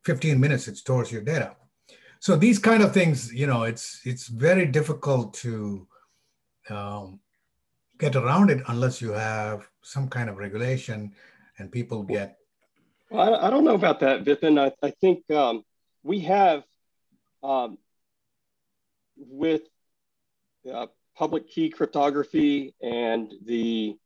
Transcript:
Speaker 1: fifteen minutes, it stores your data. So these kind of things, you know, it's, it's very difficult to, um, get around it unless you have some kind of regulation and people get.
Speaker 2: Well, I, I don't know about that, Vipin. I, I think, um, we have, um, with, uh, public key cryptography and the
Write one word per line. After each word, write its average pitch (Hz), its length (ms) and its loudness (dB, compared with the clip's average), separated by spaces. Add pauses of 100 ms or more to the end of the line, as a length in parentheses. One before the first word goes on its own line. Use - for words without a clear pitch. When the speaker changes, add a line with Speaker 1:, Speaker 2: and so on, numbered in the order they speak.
Speaker 1:
fifteen 147 360 0
minutes, 135 280 0
it 98 80 -14
stores 127 340 -4
your 110 120 -10
data. 123 340 -6 (640)
So 175 160 2
these 208 220 6
kind 226 240 6
of - 100 4
things, 147 400 2
you 135 140 -2
know, 120 160 0
it's, - 420 -8
it's 123 220 -10
very 160 400 2
difficult 143 680 -2
to, 104 520 -8 (840)
um, 101 520 -12 (800)
get 135 180 0
around 156 340 4
it 131 180 0
unless 123 320 -2
you 113 120 -6
have 107 560 -6 (140)
some 135 260 -8
kind 120 200 -6
of 101 80 -10
regulation 107 760 -6 (460)
and 95 140 -16
people 117 300 -6
get. 101 340 -6 (760)
Speaker 2:
Well, 220 240 4
I, 185 120 0
I 214 40 4
don't 294 140 4
know 247 100 6
about 170 260 2
that, 131 240 2
Vipin. 151 340 4
I, 139 140 4 (140)
I 135 40 0
think, - 400 2
um, 123 340 2 (380)
we 185 180 -4
have, 175 440 2 (800)
um, 131 360 -4 (1400)
with, 143 460 -4 (1120)
uh, 117 140 -8 (300)
public 156 320 -4
key 160 220 -2
cryptography 143 1080 0
and 117 520 -4 (120)
the 113 600 -4